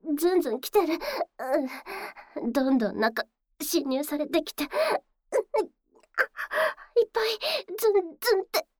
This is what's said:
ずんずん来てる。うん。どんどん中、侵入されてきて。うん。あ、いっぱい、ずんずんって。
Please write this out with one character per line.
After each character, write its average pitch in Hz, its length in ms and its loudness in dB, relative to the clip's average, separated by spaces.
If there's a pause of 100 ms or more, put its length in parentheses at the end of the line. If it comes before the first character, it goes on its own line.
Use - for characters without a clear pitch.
(180)
ず 349 180 2
ん 339 60 6
ず 247 100 -2
ん 240 80 -2
来 - 100 -10
て 392 160 4
る。 330 140 -2 (1400)
う - 120 -4
ん。 233 40 -2
ど 262 180 2
ん 269 80 6
ど 208 140 2
ん - 80 -6
中、 226 260 0 (360)
侵 285 260 0
入 262 160 0
さ 294 140 -4
れ 294 100 -2
て 311 160 2
き - 100 -12
て。 302 100 -4
う - 40 -4
ん。 - 20 -14
あ、 - 40 -10 (2250)
い 453 60 4
っ - 80 -20
ぱ 440 120 2
い、 440 140 -2 (380)
ず 440 120 2
ん 392 40 4 (260)
ず 480 160 4
ん 381 60 2
っ - 40 -6
て。 - 220 -2 (120)